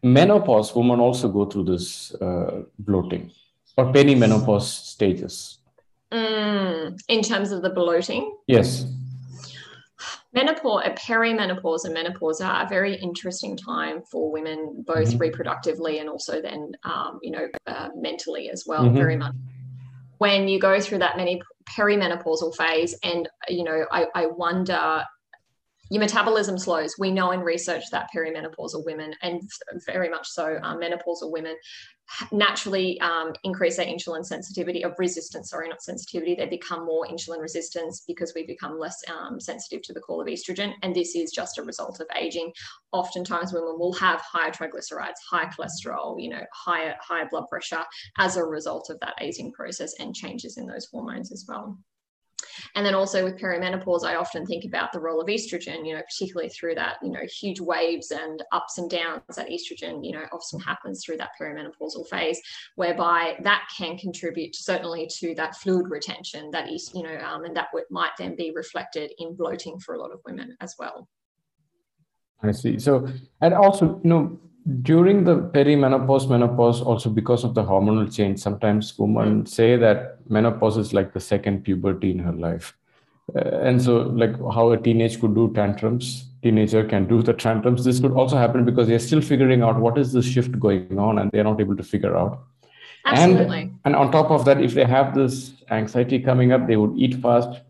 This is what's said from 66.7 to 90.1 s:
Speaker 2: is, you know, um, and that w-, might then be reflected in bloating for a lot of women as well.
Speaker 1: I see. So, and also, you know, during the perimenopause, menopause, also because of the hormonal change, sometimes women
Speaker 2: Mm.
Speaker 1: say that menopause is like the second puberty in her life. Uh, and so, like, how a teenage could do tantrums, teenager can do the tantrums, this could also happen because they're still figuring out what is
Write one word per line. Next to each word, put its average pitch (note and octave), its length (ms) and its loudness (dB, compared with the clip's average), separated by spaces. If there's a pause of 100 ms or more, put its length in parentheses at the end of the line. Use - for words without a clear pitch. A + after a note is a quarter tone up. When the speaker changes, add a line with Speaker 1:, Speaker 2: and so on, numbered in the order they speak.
Speaker 2:
is, D#3+ 240 -10
you F3+ 80 -8
know, D#3+ 160 -10
um, D#3+ 260 -10
and E3 120 -8
that E3+ 160 -4
w-, E3 180 -6
might F3 280 -4
then F3+ 180 -10
be D#3+ 180 -6
reflected D3+ 640 -10
in E3 160 -12
bloating F3 440 -8
for - 160 -14
a - 40 -10
lot - 140 -12
of F#3+ 120 -20
women - 360 -14
as F#3+ 180 -14
well. - 300 -14 (1300)
Speaker 1:
I G#2+ 100 2
see. A#2 260 -2
So, C3 300 2 (320)
and E3+ 140 6
also, G3 500 4
you E3+ 60 6
know, E3 300 2 (420)
during F3+ 400 6
the E3+ 140 6
perimenopause, C3+ 920 4
menopause, A#2+ 540 6
also A#2 260 2
because A2 360 2
of A#2+ 100 0
the A2+ 80 2
hormonal G2+ 500 4
change, G2 280 0
sometimes G#2 580 0
women G#2+ 460 4
Speaker 2:
Mm. - 40 -10
Speaker 1:
say A#2 280 6
that A2+ 420 4 (100)
menopause A2 480 4
is G#2 160 0
like G2 200 2
the F#2+ 80 -4
second G2 420 0
puberty F#2+ 480 0
in F2+ 80 0
her F2 140 -2
life. E2+ 440 -4 (600)
Uh, - 20 2 (300)
and B2+ 120 6
so, B2 180 6 (240)
like, A2 140 2 (200)
how A#2 160 6
a A2+ 40 6
teenage A2+ 440 2
could G#2+ 160 4
do A2+ 180 4
tantrums, A2 680 0 (180)
teenager A2 400 6
can G2+ 240 2
do A#2 160 6
the A#2 100 4
tantrums, A#2 520 2
this B2+ 160 4
could B2+ 100 4
also C3 260 4
happen B2 280 4
because A#2+ 240 4
they're A#2 100 6
still D3+ 220 4
figuring C3 420 6
out A2+ 160 6
what A#2 200 4
is B2+ 140 2